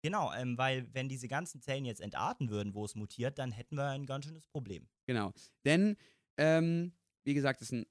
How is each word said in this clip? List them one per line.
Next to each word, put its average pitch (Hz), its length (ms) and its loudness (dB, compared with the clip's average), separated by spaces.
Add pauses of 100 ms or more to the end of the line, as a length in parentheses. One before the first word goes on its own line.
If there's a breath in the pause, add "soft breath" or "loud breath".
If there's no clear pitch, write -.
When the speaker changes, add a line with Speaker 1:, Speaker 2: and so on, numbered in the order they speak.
Speaker 1:
Genau, 160 320 0
ähm, 123 240 -2
weil 131 360 2
wenn 131 160 -2
diese 127 180 -6
ganzen 139 340 -4
Zellen 139 240 -2
jetzt 117 160 -4
entarten 117 480 -2
würden, 104 240 0
wo 104 120 -4
es 101 100 -8
mutiert, 117 420 -4
dann 131 140 -4
hätten 117 240 -10
wir 143 140 0
ein 139 160 -4
ganz 135 200 -6
schönes 160 220 -14
Problem. 98 400 -8 (200)
Speaker 2:
Genau. 107 260 0 (320 loud breath)
Denn, 196 320 6 (400 soft breath)
ähm, 165 560 4 (320)
wie 139 80 2
gesagt, 139 280 2
es 113 60 -10
sind 120 240 -2